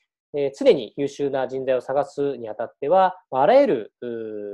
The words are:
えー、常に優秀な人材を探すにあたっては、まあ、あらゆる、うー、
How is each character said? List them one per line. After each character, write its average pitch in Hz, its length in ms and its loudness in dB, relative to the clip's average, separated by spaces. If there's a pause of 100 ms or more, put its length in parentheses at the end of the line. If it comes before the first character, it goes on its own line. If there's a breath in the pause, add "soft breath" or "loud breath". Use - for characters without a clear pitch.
(360)
え 143 120 -2
ー、 - 80 -2
常 262 180 4
に 120 220 -6
優 143 120 -2
秀 139 220 -4
な 131 180 -2
人 131 160 -6
材 127 120 2
を 123 40 0
探 135 240 -2
す 143 320 -6
に 117 120 -12
あ 107 60 -10
た 117 100 -6
っ - 140 -14
て 139 100 -6
は、 185 280 4 (140)
ま 131 80 -4
あ、 131 40 2
あ 143 40 4
ら 254 140 8
ゆ 285 60 4
る、 123 260 -2 (100)
う 123 40 -10
ー、 120 40 -8 (440)